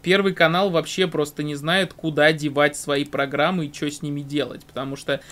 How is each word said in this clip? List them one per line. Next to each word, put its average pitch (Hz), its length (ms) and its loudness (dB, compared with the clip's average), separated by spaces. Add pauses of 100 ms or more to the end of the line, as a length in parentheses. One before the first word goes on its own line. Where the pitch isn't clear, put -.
Первый 190 300 2
канал 175 360 4
вообще 170 380 0
просто 151 360 -4
не 147 120 -4
знает, 170 380 0
куда 151 380 4
девать 147 460 2
свои 143 260 0
программы 143 640 0
и 143 60 -8
че 147 180 -6
с 147 120 -10
ними 143 200 -4
делать. 143 440 -4
Потому 135 300 -8
что, 139 240 -4 (120)